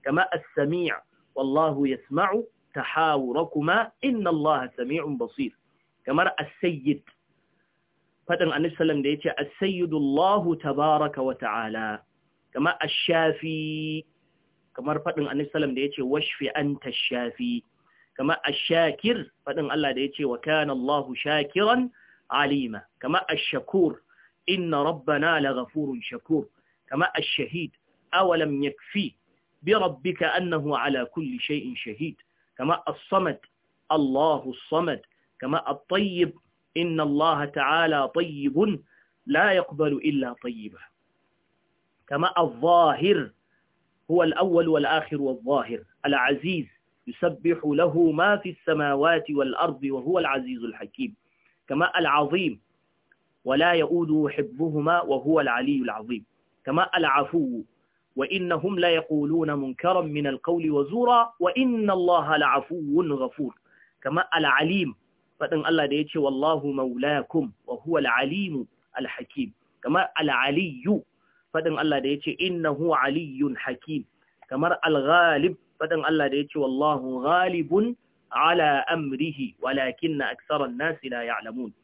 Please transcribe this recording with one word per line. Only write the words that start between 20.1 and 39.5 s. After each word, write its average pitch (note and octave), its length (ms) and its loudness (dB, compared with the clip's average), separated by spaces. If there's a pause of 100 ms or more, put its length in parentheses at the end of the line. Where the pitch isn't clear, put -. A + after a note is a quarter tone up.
"Wa B2 140 -2
kana D3+ 340 0
Allahu C3 440 -2
shakiran G3 720 0 (400)
alima." C3+ 500 0 (200)
Kama D3+ 280 0
ash-shakur, D#3+ 680 -2 (500)
"Inna E3+ 380 -2
rabbana D#3 560 0
laghafurun C3+ 600 -4
shakur." B2+ 440 -4 (440)
Kama D3+ 200 0 (120)
ash-shahid, D3+ 500 -6 (440)
"أولم D#3+ 500 2
يكفي C#3+ 480 -6 (500)
بربك F3+ 600 0
أنه D#3 560 0
على B2 260 0
كل B2+ 360 -6
شيء C3 360 -4
شهيد." B2 400 -8 (420)
كما D#3 300 0
الصمد، D#3+ 500 -2 (540)
"الله C#3+ 580 2
الصمد." D#3 500 -2 (400)
كما C#3 300 -4
الطيب، F3+ 600 0 (440)
"إن E3 240 0
الله D3 440 2
تعالى D3 720 0
طيب D#3+ 640 0 (460)
لا E3+ 260 4